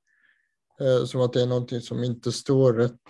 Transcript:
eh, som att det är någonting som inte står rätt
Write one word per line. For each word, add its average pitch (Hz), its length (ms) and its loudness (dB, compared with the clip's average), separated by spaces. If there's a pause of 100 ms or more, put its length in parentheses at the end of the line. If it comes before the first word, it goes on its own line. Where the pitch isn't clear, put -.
(800)
eh, 127 260 2
som 127 160 -4
att 123 120 0
det 127 80 2
är 123 60 0
någonting 123 340 -4
som 123 220 -6
inte 123 280 -4
står 131 420 2
rätt 120 260 0 (100)